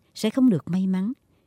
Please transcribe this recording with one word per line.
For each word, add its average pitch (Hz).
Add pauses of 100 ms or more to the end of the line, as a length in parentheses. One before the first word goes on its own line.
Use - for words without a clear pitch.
(140)
sẽ 220
không 254
được 175
may 190
mắn, 190 (340)